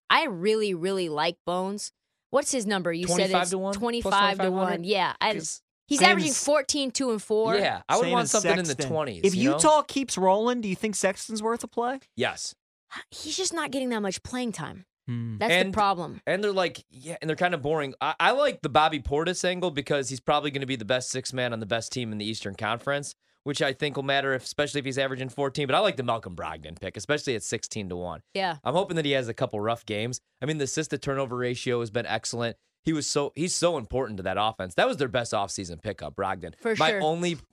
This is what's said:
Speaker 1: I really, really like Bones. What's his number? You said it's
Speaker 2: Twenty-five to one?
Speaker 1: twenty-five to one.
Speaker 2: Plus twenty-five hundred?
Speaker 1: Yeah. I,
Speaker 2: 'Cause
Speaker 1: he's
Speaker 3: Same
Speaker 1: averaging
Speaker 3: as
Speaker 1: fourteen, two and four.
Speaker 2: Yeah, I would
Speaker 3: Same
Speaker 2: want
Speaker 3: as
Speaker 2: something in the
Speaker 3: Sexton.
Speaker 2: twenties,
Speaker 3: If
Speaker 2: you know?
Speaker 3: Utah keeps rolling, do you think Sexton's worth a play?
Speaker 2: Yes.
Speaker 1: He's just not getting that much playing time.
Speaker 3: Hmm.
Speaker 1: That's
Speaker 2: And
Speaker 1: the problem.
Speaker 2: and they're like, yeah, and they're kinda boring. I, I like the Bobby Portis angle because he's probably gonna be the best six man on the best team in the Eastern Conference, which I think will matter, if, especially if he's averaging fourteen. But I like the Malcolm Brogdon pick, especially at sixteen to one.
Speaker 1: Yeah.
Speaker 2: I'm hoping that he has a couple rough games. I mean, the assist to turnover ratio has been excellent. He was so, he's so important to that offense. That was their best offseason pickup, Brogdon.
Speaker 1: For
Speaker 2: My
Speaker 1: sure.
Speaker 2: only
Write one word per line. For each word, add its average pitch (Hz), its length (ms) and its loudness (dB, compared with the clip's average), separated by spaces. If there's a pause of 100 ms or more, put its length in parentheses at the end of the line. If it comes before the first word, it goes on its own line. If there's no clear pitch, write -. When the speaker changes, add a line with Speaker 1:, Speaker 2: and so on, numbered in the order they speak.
Speaker 1:
I 311 160 6
really, 208 500 0
really 180 340 -2
like 156 280 0 (100)
Bones. 185 440 -4 (380)
What's 285 220 2
his 240 160 0
number? 185 260 0
You 175 140 -2
said 175 140 4
it's 190 100 2
Speaker 2:
Twenty-five 180 180 4
to 190 80 -2
one? 190 160 -2
Speaker 1:
twenty-five 202 680 2
to 185 120 2
one. - 0 -
Speaker 2:
Plus 185 160 2
twenty-five - 20 0
hundred? 170 160 -2
Speaker 1:
Yeah. 180 360 2
I, 208 120 2
Speaker 2:
'Cause 160 280 -6 (260)
Speaker 1:
he's 285 120 2
Speaker 3:
Same 359 100 10
Speaker 1:
averaging 311 220 4
Speaker 3:
as - 120 -2
Speaker 1:
fourteen, 285 480 2
two 254 200 0
and 214 100 -2
four. 220 340 2
Speaker 2:
Yeah, 151 320 0
I 156 80 2
would 220 80 4
Speaker 3:
Same - 80 2
Speaker 2:
want 240 120 4
Speaker 3:
as 139 80 0
Speaker 2:
something 208 200 4
in 220 80 4
the 180 60 -2
Speaker 3:
Sexton. 139 240 -2
Speaker 2:
twenties, 135 340 -2
Speaker 3:
If 190 120 4
Speaker 2:
you 262 160 4
know? 285 40 4
Speaker 3:
Utah 311 280 8
keeps - 340 -4
rolling, 208 440 4
do 214 60 -4
you 185 80 0
think 214 200 -4
Sexton's 208 460 -2
worth 226 220 -2
a 254 40 -10
play? 247 320 -2 (180)
Speaker 2:
Yes. - 380 -4 (560)
Speaker 1:
He's - 260 -8
just 359 160 -2
not 302 180 -4
getting 262 180 -2
that 226 120 0
much 196 220 -4
playing 247 280 -4
time. 160 340 -10 (220)
Speaker 3:
Hmm. 117 300 -4
Speaker 1:
That's 117 160 2
Speaker 2:
And 185 160 4
Speaker 1:
the 190 40 -4
problem. 196 520 0
Speaker 2:
and 185 180 0
they're 208 80 0
like, 185 380 -2
yeah, 143 320 -14
and 156 80 -4
they're 156 80 0
kinda 175 220 2
boring. 143 420 0
I, 147 180 0
I 175 120 6
like 262 320 2
the 151 60 -4
Bobby 151 300 4
Portis 160 460 0
angle 180 260 0
because 143 380 -2
he's 131 100 -6
probably 147 320 2
gonna 135 140 -4
be 131 100 -2
the 110 100 -8
best 127 260 0
six 131 200 -6
man 123 220 -2
on 113 60 -4
the 110 80 -6
best 113 240 -2
team 117 200 -4
in 107 60 -6
the 104 80 -4
Eastern 104 300 -6
Conference, 120 580 -2 (300)
which 143 180 -4
I 143 120 2
think 143 240 -4
will 139 60 -4
matter, 135 300 2
if, 127 100 -2
especially 147 360 -2
if 131 60 -6
he's 135 120 -4
averaging 135 320 -2
fourteen. 139 380 -2
But 131 80 2
I 170 40 6
like 196 180 2
the 135 60 -4
Malcolm 113 320 -2
Brogdon 80 440 -10
pick, 95 180 -8
especially 147 380 -2
at 104 80 -6
sixteen 110 460 -6
to 90 60 -6
one. 87 260 -8 (120)
Speaker 1:
Yeah. 185 300 -2
Speaker 2:
I'm 123 100 0
hoping 180 220 2
that 160 100 0
he 143 60 2
has 131 160 2
a 113 80 -6
couple 110 240 -2
rough 113 260 -2
games. 110 360 -4 (200)
I 131 60 -4
mean, 156 100 -2
the 143 60 0
assist 147 260 -2
to 147 80 -4
turnover 135 400 -2
ratio 123 440 0
has 113 100 -4
been 117 160 -2
excellent. 113 500 -4 (260)
He 160 100 0
was 147 140 0
so, 143 280 0
he's 170 200 -2
so 165 240 2
important 113 380 -2
to 92 60 -8
that 95 160 0
offense. 101 360 -2
That 208 120 4
was 254 100 -2
their 135 100 0
best 120 260 -2
offseason 95 480 -4
pickup, 85 340 -8
Brogdon. 95 440 -4
Speaker 1:
For 226 160 0
Speaker 2:
My 160 160 4
Speaker 1:
sure. 151 100 0
Speaker 2:
only 170 340 0 (180)